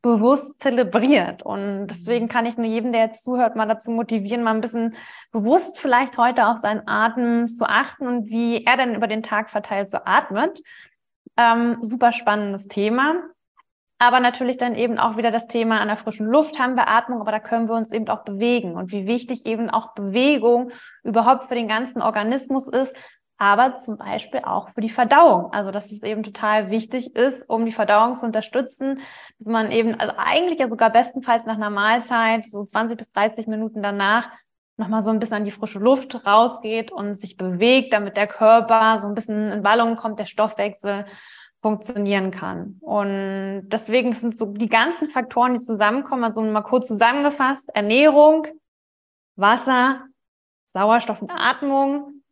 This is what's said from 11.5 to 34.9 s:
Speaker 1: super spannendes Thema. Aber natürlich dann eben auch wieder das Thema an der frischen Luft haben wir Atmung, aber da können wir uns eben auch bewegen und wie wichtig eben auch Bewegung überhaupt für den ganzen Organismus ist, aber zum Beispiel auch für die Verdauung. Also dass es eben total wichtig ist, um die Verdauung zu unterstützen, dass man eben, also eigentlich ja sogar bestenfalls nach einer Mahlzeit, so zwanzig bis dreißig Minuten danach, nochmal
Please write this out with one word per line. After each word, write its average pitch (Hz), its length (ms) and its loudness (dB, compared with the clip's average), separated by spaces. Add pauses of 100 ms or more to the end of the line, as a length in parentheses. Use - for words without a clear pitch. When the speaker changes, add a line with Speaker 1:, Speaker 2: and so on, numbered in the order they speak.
Speaker 1:
super 240 300 0
spannendes 208 560 -4
Thema. 247 480 0 (840)
Aber 247 200 6
natürlich 247 380 0
dann 247 180 -2
eben 233 240 -2
auch 220 160 0
wieder 233 160 0
das 233 160 -4
Thema 226 320 0
an 208 80 0
der 208 80 -2
frischen 214 320 -8
Luft 302 320 2
haben 254 160 0
wir 247 140 2
Atmung, 233 320 0
aber 214 100 -4
da 214 80 -2
können 233 300 -2
wir 233 60 -2
uns 220 180 -4
eben 214 160 -4
auch 214 160 -4
bewegen 208 500 -2
und 185 160 -8
wie 196 160 -6
wichtig 240 380 -6
eben 226 240 -4
auch - 240 -4
Bewegung 240 760 2 (320)
überhaupt 233 440 2
für 247 80 -6
den 226 140 -4
ganzen 240 320 -4
Organismus 254 680 -2
ist, 262 260 -2 (440)
aber 226 400 4
zum 208 200 -12
Beispiel 214 440 -8
auch 185 300 -4
für 220 100 -6
die 220 80 -2
Verdauung. 254 640 6
Also 196 180 -4
dass 202 180 -10
es 208 140 -16
eben 214 180 -6
total 208 480 -2
wichtig 233 460 -6
ist, 262 320 0
um 226 180 0
die 226 60 -4
Verdauung 220 440 2
zu 240 100 -10
unterstützen, 262 720 -4 (400)
dass 214 80 -14
man 220 240 -2
eben, 226 260 0
also - 200 -4
eigentlich 330 420 0
ja 269 100 0
sogar 226 200 2
bestenfalls 233 560 2
nach 220 100 -4
einer 208 140 -4
Mahlzeit, 226 760 0
so 202 200 -10
zwanzig 226 320 -4
bis - 160 -20
dreißig 220 340 -2
Minuten 220 340 -6
danach, 202 480 0 (460)
nochmal 220 260 -2